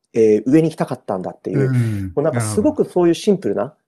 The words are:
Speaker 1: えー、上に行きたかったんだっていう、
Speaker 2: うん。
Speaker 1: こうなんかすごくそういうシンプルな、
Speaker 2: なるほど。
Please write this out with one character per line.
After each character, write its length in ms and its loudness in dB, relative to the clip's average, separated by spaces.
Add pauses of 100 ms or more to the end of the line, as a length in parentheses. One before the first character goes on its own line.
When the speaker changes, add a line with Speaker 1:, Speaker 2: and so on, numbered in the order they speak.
(140)
Speaker 1:
え 240 4
ー、 100 -2
上 160 4
に 60 0
行 40 -12
き 20 -16
た 120 -4
か 80 -8
っ 100 -18
た 120 -4
ん 40 -6
だ 100 -10
っ 100 -18
て 100 -8
い 40 -2
う、 140 0
Speaker 2:
う 20 -2 (360)
ん。 80 -10
Speaker 1:
こ 60 -2
う 20 0
な 80 0
ん 20 -4
か 80 -2
す 200 -2
ご 120 2
く 120 0
そ 180 -2
う 40 4
い 40 4
う 20 2
シ 180 -2
ン 60 2
プ 120 -4
ル 60 -2
な、 80 -4
Speaker 2:
な 60 -8
る 60 -20
ほ 20 -20
ど。 100 -20